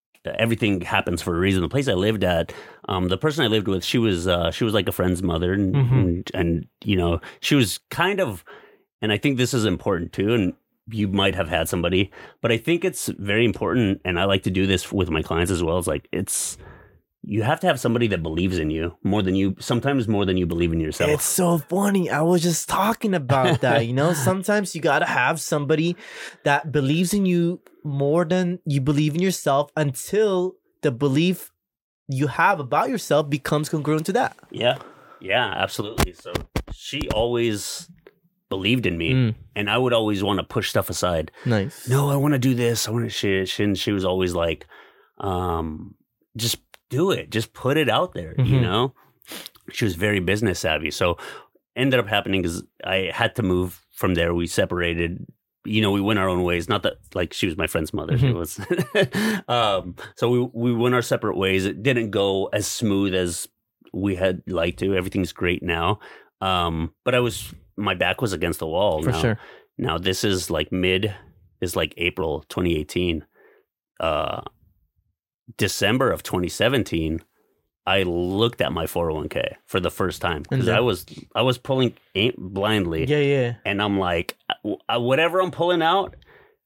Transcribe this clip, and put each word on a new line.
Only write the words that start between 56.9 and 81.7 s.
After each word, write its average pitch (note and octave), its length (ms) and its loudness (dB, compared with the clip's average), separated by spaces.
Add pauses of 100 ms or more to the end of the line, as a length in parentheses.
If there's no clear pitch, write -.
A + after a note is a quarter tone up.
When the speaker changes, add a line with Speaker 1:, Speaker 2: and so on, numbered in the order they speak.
Speaker 1:
like, F2+ 180 -2
she - 140 -2
was E2 100 -2
my D#2+ 100 -2
friend's D#2+ 260 -4
mother. D#2+ 220 -2
It B2 60 2
Speaker 2:
Mm-hmm. B2 180 2
Speaker 1:
was, E2+ 220 -8 (840)
<laughs> - 40 -14
um, G2+ 480 0 (180)
so A#2+ 160 0
we, B2 80 4 (320)
we - 20 2
went A#2+ 220 2
our B2 80 4
separate A2+ 340 0
ways. F#2+ 300 2
It G2+ 160 -4
didn't A#2 300 0
go G2 400 0
as G#2 160 -2
smooth G2+ 480 0
as F2+ 320 -2 (440)
we F#2+ 220 -4
had F#2 320 0
liked F2 320 -2
to. G2 160 0
Everything's F#2 380 -2
great F2+ 320 -2
now. F2 340 0 (420)
Um, E2+ 540 0 (100)
but B2 120 2
I - 20 4
was, - 340 -4 (240)
my G2+ 180 0
back F2+ 260 -2
was A2 120 -2
against E2 280 -2
the E2 80 -6
wall. E2 340 0
Speaker 2:
For E2 80 0
Speaker 1:
Now, E2 100 -2
Speaker 2:
sure. A2 180 0 (380)
Speaker 1:
now E2 220 -2
this F#2 240 -2
is, F#2 300 0
like, D#2 180 -2
mid, F#2 420 0 (480)
is, F2+ 140 -4
like, E2 220 -2
April E2 520 -4
twenty F2 300 0
eighteen. E2 460 -2 (760)
Uh, D#2 440 -2 (1120)
December G#2+ 540 2
of D#2+ 120 -4
twenty F2+ 260 -2
seventeen, E2+ 720 0 (640)
I F#2+ 160 2
looked F#2 580 0
at C#2+ 120 0
my E2 140 -4
four E2+ 240 -2
oh D#2 40 -4
one D2 140 -6
k - 360 -4
for - 140 -2
the F2 120 0
first F2+ 300 -4
time, E2 300 -2
Speaker 2:
And C3+ 100 0
Speaker 1:
'cause - 60 0
Speaker 2:
then? A2 100 2
Speaker 1:
I A2 40 4
was, A#2+ 260 0 (280)
I A2 80 0
was B2+ 140 2
pulling C3 380 0 (200)